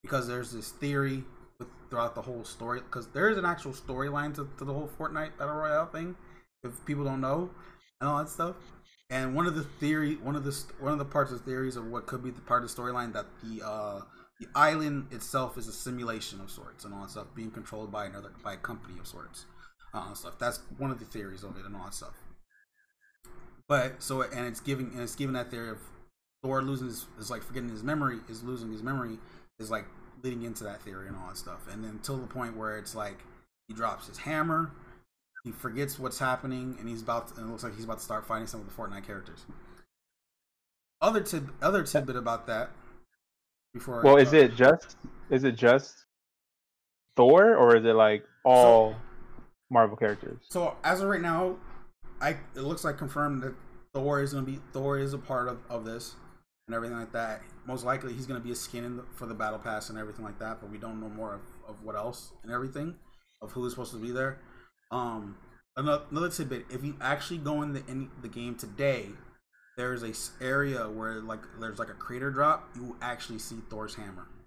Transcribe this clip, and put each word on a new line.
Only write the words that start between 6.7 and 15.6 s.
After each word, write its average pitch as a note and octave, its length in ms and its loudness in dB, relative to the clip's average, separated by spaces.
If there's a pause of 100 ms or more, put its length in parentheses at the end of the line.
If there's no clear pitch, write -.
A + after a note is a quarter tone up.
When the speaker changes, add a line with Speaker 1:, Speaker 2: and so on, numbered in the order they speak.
Speaker 1:
people C#3+ 180 -2
don't C3+ 160 -2
know, D3 300 0 (500)
and C#3 100 0
all D3 100 2
that D#3 100 -4
stuff. F3 260 -4 (560)
And C3 240 -2
one E3+ 120 2
of D#3+ 80 0
the D#3 80 -2
theory, D3+ 540 0
one C3+ 180 -4
of C#3+ 80 -4
the C#3 80 -2
st-, - 280 -8
one C#3 140 0
of D3 60 0
the C#3 60 -2
parts C#3 260 2
of A#2+ 100 -8
theories C3 340 -2
of A#2 120 -8
what A#2 180 -6
could B2 180 -8
be B2+ 60 -6
the A#2 120 -14
part A#2+ 220 2
of A#2 100 -8
the - 80 -10
storyline A#2+ 320 -4
that G#2 120 -4 (160)
the, A2 240 -10
uh, G#2 360 -6 (380)
the A#2 140 -12
island D3 580 4
itself B2+ 460 -4
is A2+ 100 -8